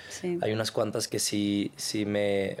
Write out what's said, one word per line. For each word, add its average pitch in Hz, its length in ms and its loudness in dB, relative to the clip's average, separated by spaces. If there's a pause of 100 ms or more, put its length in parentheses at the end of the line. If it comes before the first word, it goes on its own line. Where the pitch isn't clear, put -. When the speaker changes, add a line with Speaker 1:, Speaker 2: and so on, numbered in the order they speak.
Speaker 1:
Sí. 175 320 -4
Speaker 2:
hay 107 100 2
unas 107 200 0
cuantas 110 360 0
que 107 120 -2
sí, 101 560 2
sí - 300 -2
me, 101 540 2